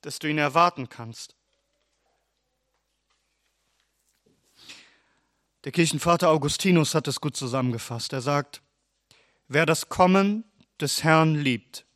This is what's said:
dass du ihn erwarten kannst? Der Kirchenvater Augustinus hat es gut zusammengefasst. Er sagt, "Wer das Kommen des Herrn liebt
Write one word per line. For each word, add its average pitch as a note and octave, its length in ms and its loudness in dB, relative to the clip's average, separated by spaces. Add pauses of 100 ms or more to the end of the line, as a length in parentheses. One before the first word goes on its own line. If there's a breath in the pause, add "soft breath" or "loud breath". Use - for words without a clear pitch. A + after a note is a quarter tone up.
dass - 160 -14
du D#3 100 -8
ihn D3+ 120 -2
erwarten D3 500 0
kannst? - 460 -18 (4000 loud breath)
Der C3+ 60 -10
Kirchenvater E3 600 2
Augustinus D#3 640 2
hat D#3 120 -2
es C#3 140 -6
gut D3+ 160 -6
zusammengefasst. B2 760 -6
Er C3 80 -6
sagt, C#3+ 420 -4 (840 soft breath)
"Wer D3+ 200 0
das D#3+ 220 -2
Kommen G3 540 4 (380)
des - 220 -4
Herrn D#3+ 320 4
liebt C3+ 500 -4 (100)